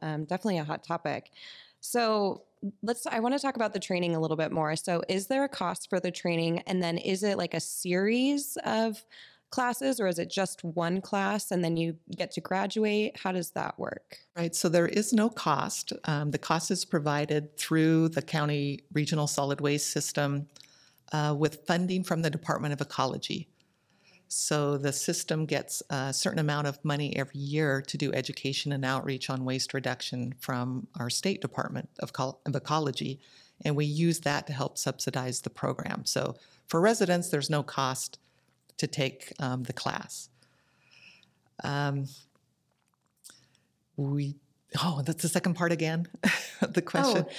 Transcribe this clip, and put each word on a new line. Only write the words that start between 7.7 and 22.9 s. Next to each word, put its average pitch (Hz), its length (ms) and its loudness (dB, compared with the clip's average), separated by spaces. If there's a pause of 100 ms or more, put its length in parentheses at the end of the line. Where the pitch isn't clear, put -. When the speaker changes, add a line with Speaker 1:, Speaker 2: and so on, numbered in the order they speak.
Speaker 1:
of 220 400 0 (460)
classes, 247 500 0
or 202 80 2
is 170 120 0
it 170 100 -2
just - 340 -2
one 170 380 0
class 202 500 0
and 180 120 2
then 165 140 2
you 165 180 0 (200)
get 175 160 -4
to 170 100 -6
graduate? 208 760 0
How 190 140 -2
does 180 200 -2
that - 280 -4
work? - 380 -8 (180)
Speaker 2:
Right, 170 180 -2
so - 140 2
there 170 200 6
is 214 260 0
no 220 160 6
cost. - 640 -2 (100)
Um, 147 280 0
the 160 60 0
cost - 320 0
is 180 140 0
provided 147 760 0
through 160 520 6
the 160 120 -2
county 147 640 0 (100)
regional 151 340 2
solid 139 340 0
waste 147 280 2
system, 143 580 0 (640)
uh, 151 240 2
with 151 280 0
funding 180 380 2
from 165 180 0
the 160 80 2
Department 151 440 -2
of 143 80 -4
Ecology. - 680 -2 (800)